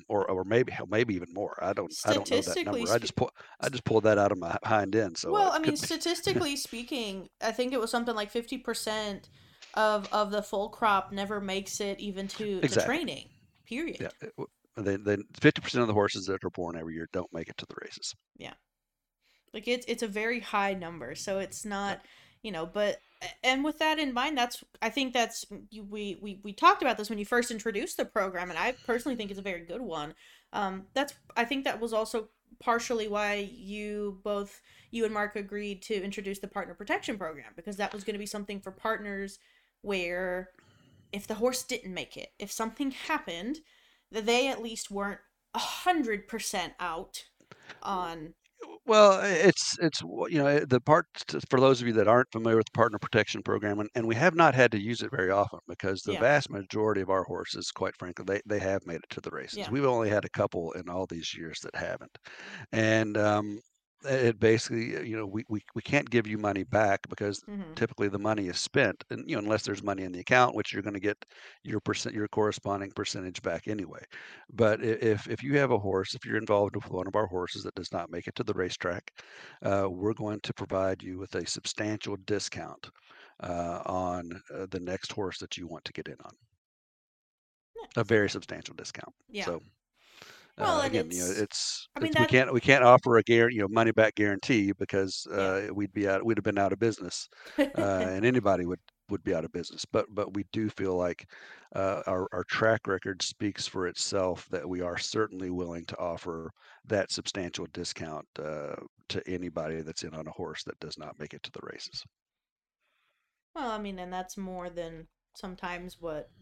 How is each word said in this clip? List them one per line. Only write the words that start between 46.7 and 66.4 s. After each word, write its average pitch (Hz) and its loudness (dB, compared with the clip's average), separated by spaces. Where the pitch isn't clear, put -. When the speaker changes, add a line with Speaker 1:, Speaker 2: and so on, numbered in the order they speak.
Speaker 2:
out 175 -8
on 170 -6
Speaker 1:
Well, 214 12
i-, 190 2
it's, 180 6
it's, 160 2
w-, 117 -4
you 160 2
know, 139 6
eh, 143 6
the 123 6
part 160 6
t-, 147 -4
for 131 6
those 131 8
of 120 0
you 117 2
that 107 6
aren't 123 8
familiar 113 4
with 110 4
the - -4
partner 113 4
protection 107 2
program, 104 0
and, 104 -4
and 113 0
we 113 2
have 160 4
not 165 8
had 123 8
to 107 0
use 113 -2
it 107 -6
very 92 0
often 98 2
because 95 -4
the 101 -2
Speaker 2:
Yeah. 95 -2
Speaker 1:
vast 139 4
majority 101 0
of 92 -2
our 95 4
horses, 85 -6
quite - -4
frankly, 90 -10
they, 98 0
they 104 -2
have 95 0
made 85 -6
it - -14
to - -8
the - -8
races. 71 -10
Speaker 2:
Yeah. 180 -6
Speaker 1:
We've 139 2
only 117 4
had 104 2
a 104 -8
couple 87 0
in 90 -10
all 90 -4
these 82 -8
years 82 -10
that - -12
haven't. - -8
And, 110 2
um, 104 2
i-, 139 -4
it 120 2
basically, 113 2
you 110 -6
know, 110 -6
we, 101 -6
we, 107 -4
we 113 -2
can't 143 2
give 117 4
you 107 -4
money 101 0